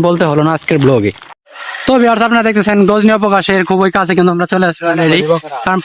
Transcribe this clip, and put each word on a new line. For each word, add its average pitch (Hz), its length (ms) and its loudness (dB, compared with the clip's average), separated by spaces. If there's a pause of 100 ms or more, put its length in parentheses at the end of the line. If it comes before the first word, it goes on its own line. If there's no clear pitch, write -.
বলতে 175 220 0
হলো 147 180 0
না 160 100 0
আজকের 160 260 -2
ব্লগে। 117 280 2 (760)
তো 262 40 0 (100)
ভিউয়ার্স, 233 260 2
আপনারা 233 200 2
দেখতেছেন 208 300 0 (120)
গজনী 208 300 2
অবকাশের 196 500 0
খুবই 190 280 0
কাছে 185 200 0
কিন্তু 180 180 2
আমরা 175 180 -2
চলে 185 160 0
আসছি 165 220 -8
already, 160 280 0 (460)
কারণ 185 200 0